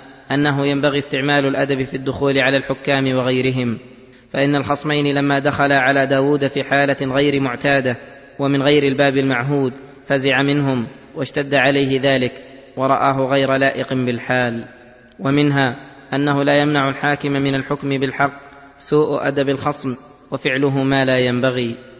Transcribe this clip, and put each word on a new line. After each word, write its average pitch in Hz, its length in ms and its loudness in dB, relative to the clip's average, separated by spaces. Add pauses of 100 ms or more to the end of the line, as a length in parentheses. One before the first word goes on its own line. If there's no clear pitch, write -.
(320)
أنه 139 360 0
ينبغي 143 300 0
استعمال 143 480 0
الأدب 135 380 -2
في 131 140 -6
الدخول 135 420 -2
على 135 180 2
الحكام 135 580 -2
وغيرهم، 127 640 0 (540)
فإن 139 240 0
الخصمين 143 600 0
لما 139 240 2
دخلا 139 400 2
على 135 260 2
داود 139 420 2
في 135 160 -4
حالة 139 500 0
غير 139 280 2
معتادة 131 560 0 (420)
ومن 139 220 2
غير 143 220 4
الباب 139 340 2
المعهود 135 560 0 (320)
فزع 135 360 0
منهم 139 460 0 (280)
واشتد 143 400 -4
عليه 135 460 2
ذلك 131 300 2 (460)
ورآه 135 480 2
غير 135 300 2
لائق 135 380 0
بالحال. 123 720 -2 (540)
ومنها 139 560 2 (380)
أنه 143 300 0
لا 143 180 4
يمنع 143 280 0
الحاكم 143 420 -2
من 139 240 0
الحكم 139 340 -4
بالحق 135 520 -2 (360)
سوء 147 500 0
أدب 139 220 0
الخصم 135 460 -4 (360)
وفعله 135 520 0
ما 135 220 2
لا 127 140 2
ينبغي. 123 560 0 (240)